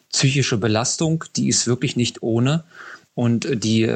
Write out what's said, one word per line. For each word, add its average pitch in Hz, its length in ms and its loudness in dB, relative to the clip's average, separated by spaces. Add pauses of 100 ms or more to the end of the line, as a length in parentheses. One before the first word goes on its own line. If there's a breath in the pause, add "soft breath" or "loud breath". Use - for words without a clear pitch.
(120)
psychische 135 460 2
Belastung, 123 680 0 (120)
die 135 120 0
ist - 180 0
wirklich 123 300 -2
nicht 120 260 -2
ohne. 127 440 0 (480 loud breath)
Und 120 500 0
die 110 320 2